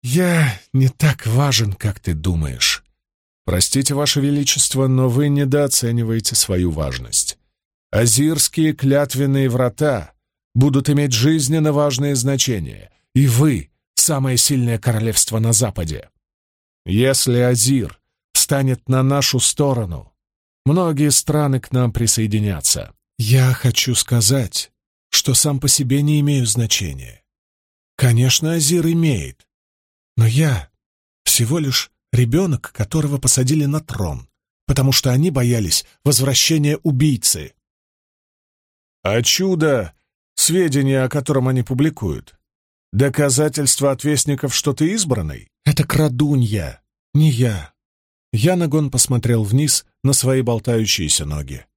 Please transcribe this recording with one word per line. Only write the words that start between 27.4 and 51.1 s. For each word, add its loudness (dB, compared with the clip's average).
Конечно, 2
Азир 0
имеет, -2
но 4
я 0
всего 0
лишь -4
ребёнок, 0
которого -4
посадили 0
на -2
трон, -6
потому 2
что 0
они 2
боялись 0
возвращения 2
убийцы". 0
А 0
чудо — 0
сведения 2
о -2
котором -2
они 0
публикуют — -4
Доказательство 0
от -6
вестников, -2
что -2
ты 0
избранный? -4
Это 2
крадунья, 0
не 4
я. -2
Янагон 0
посмотрел 0
вниз 0
на 2
свои 0
болтающиеся -2